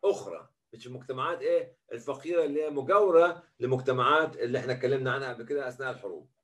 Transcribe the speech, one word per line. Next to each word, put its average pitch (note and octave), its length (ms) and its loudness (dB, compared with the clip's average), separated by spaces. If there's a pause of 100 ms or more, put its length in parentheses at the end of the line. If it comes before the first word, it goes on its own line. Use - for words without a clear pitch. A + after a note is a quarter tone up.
أخرى، G2 460 -2 (240)
مش A#2+ 100 -20
في B2 40 -16
المجتمعات C3 540 -6
إيه؟ E3 360 0 (140)
الفقيرة C#3+ 520 -2
اللي D3 200 -2
هي D3+ 60 -4
مجاورة F3 760 4 (160)
لمجتمعات B2+ 800 2
اللي A#2+ 220 -2
إحنا B2+ 140 -4
اتكلمنا C3 380 0
عنها C3 220 -4
قبل A#2 100 -12
كده C#3 240 -4
أثناء B2+ 240 -8
الحروب. F#2+ 380 -12 (140)